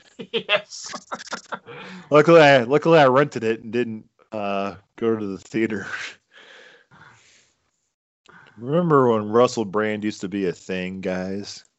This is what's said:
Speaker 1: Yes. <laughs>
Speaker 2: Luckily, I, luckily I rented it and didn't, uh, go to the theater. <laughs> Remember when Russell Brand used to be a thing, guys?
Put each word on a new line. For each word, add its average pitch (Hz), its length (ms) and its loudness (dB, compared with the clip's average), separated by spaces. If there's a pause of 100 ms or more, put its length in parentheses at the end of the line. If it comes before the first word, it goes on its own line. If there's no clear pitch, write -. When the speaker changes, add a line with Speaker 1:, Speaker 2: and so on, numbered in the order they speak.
(300)
Speaker 1:
Yes. 208 600 -6 (560)
<laughs> - 600 -16
Speaker 2:
Luckily, 151 300 6
I, 139 220 8
luckily 147 380 2
I 139 60 6
rented 131 360 0
it 113 220 -4
and 110 80 -12
didn't, 113 320 -6 (260)
uh, 101 460 -6 (200)
go 113 200 -2
to 107 100 -8
the 95 120 -8
theater. 107 480 -4 (1160)
<laughs> - 1600 -20
Remember 139 540 2
when 107 180 -2
Russell 117 340 2
Brand 107 400 -4
used 104 160 -6
to 101 80 -8
be 98 180 -4
a 85 60 -2
thing, 92 480 -10
guys? 95 640 -8 (140)